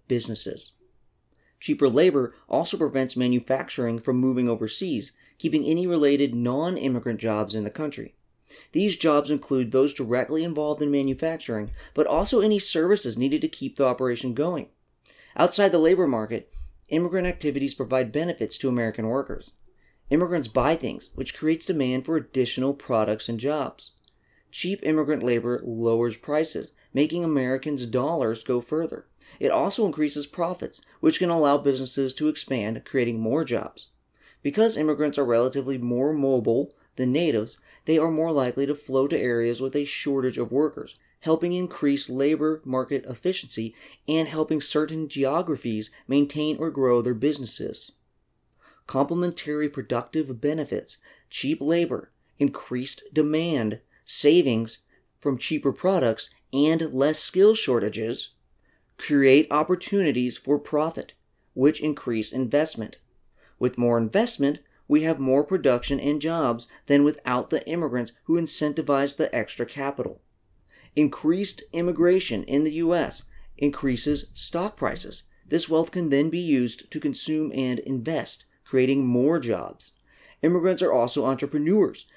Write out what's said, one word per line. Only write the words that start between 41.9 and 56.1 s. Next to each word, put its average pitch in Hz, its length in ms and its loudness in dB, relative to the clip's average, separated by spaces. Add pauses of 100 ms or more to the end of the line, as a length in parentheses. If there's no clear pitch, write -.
labor 151 560 0
market 131 400 -4
efficiency 120 720 -6 (320)
and 160 200 2
helping 156 320 -2
certain 156 480 -2
geographies 135 840 -2 (160)
maintain 143 500 0
or 160 140 -4
grow 123 300 4
their 123 120 0
businesses. 131 800 -4 (960)
Complementary 151 800 -2
productive 127 720 -4
benefits, 147 560 -4 (320)
cheap - 320 -4
labor, 156 500 0 (280)
increased - 640 -4 (100)
demand, 151 680 0 (240)
savings 135 760 2 (400)
from 135 180 -2
cheaper 143 340 -2
products, 156 580 0 (220)